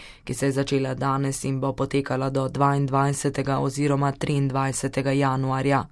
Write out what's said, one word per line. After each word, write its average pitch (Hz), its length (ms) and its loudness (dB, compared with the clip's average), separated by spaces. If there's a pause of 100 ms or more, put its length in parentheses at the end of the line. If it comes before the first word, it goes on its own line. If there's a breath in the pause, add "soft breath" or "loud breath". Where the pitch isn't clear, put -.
(240 loud breath)
ki - 100 -6
se 139 120 -2
je 139 60 4
začela 135 420 0
danes 135 500 -2
in 135 160 -2
bo 135 120 0
potekala 135 580 -2
do 135 180 0
dvaindvajsetega 139 1080 2
oziroma 139 540 0
triindvajsetega 135 1000 0
januarja. 135 800 2